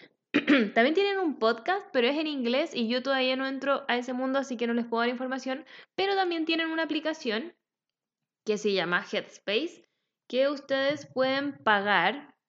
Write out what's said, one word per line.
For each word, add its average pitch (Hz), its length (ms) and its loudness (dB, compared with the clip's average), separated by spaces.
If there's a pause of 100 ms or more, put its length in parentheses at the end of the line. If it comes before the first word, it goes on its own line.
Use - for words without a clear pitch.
(320)
<clears throat> 277 420 4
También 254 200 4
tienen 392 240 2
un 330 200 -2
podcast, 233 540 0
pero 240 160 2
es 294 100 0
en 320 80 -2
inglés 277 480 -2
y 233 140 -2
yo 247 140 0
todavía 262 340 0
no 269 100 -4
entro 269 420 -2
a 240 80 2
ese 254 160 -6
mundo, 262 260 -2
así 262 180 -4
que 233 100 -2
no 233 80 -2
les 233 120 -2
puedo 226 140 -2
dar 233 80 2
información. 262 560 -6 (300)
Pero 392 200 0
también 349 300 0
tienen 330 260 0
una 320 140 -2
aplicación 311 680 -4 (920)
que 214 140 0
se 208 140 0
llama 180 380 0
Headspace, 220 760 -4 (440)
que 262 200 2
ustedes 277 580 -2
pueden 269 460 0 (100)
pagar. 208 720 2 (140)